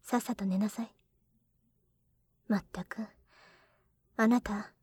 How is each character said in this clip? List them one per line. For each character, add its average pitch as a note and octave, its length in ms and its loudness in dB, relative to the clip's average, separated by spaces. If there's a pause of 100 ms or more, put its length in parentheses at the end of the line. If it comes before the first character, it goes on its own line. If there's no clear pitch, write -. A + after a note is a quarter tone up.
さ D4 160 0
っ - 20 4
さ A#3+ 140 -4
と G3 100 -6
寝 F#3+ 140 0
な G#3 100 0
さ A#3 140 -6
い。 - 120 -10 (1500)
ま G#3 120 0
っ - 140 -6
た F#3 120 -8
く、 - 140 -12 (1160)
あ A3+ 120 6
な A#3+ 140 6
た G#3 400 -8